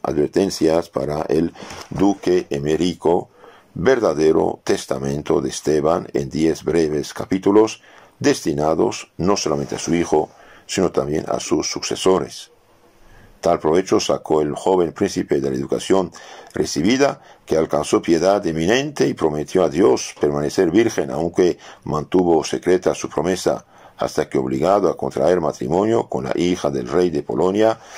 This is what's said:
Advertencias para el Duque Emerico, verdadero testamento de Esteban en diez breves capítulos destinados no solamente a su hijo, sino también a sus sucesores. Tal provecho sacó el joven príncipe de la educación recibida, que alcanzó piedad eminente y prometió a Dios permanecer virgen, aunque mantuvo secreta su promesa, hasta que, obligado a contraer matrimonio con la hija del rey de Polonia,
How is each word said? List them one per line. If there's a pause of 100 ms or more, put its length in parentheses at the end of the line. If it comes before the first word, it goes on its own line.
Advertencias
para
el (360)
Duque
Emerico, (440)
verdadero
testamento
de
Esteban
en
diez
breves
capítulos (380)
destinados
no
solamente
a
su
hijo, (360)
sino
también
a
sus
sucesores. (920)
Tal
provecho
sacó
el
joven
príncipe
de
la
educación (420)
recibida, (240)
que
alcanzó
piedad
eminente
y
prometió
a
Dios
permanecer
virgen,
aunque (240)
mantuvo
secreta
su
promesa, (320)
hasta
que,
obligado
a
contraer
matrimonio
con
la
hija
del
rey
de
Polonia, (180)